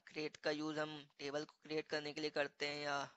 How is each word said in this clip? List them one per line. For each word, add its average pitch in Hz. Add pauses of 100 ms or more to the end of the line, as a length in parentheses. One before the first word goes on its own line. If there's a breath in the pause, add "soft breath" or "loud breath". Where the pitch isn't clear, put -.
create 151
का -
यूज़ 151
हम 151 (200)
table 147
को -
create 151
करने 147
के 156
लिए 151
करते 147
हैं 147
या 143 (180)